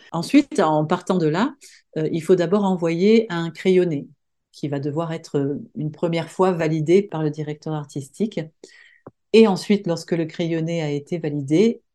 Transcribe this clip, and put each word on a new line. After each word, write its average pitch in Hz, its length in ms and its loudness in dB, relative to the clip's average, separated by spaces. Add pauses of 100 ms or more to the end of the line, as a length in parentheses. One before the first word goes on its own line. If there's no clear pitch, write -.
(100)
Ensuite, 220 480 0
en 156 280 2
partant 180 320 -2
de 160 100 2
là, 196 260 0 (420)
euh, 156 140 -2
il 165 100 -2
faut 185 140 4
d'abord 185 300 2
envoyer 190 680 2
un 165 200 -4
crayonné 175 580 0 (440)
qui - 140 -10
va 143 140 -4
devoir 156 320 -4
être, 160 260 -6
euh, 139 240 -2 (140)
une 151 160 -6
première 165 360 -4
fois 185 220 0
validé 165 520 2
par 160 200 -6
le 156 80 0
directeur 151 420 -8
artistique. 151 680 -8 (920)
Et 220 140 8
ensuite, 202 400 0
lorsque 165 260 -4
le 170 120 -2
crayonné 165 580 -4
a 147 80 -4
été 143 280 -6
validé, 156 640 0 (120)